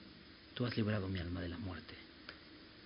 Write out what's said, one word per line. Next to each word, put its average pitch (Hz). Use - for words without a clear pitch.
"Tú 123
has 113
librado 104
mi 95
alma 87
de 87
la 82
muerte". 92